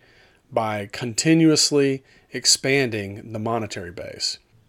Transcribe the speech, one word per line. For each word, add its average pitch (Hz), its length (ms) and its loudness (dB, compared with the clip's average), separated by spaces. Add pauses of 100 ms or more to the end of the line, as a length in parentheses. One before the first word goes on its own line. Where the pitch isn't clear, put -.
(520)
by 107 380 -2
continuously 143 1120 2 (300)
expanding 113 1000 0
the 110 60 -6
monetary 107 540 -4
base. - 460 -8 (300)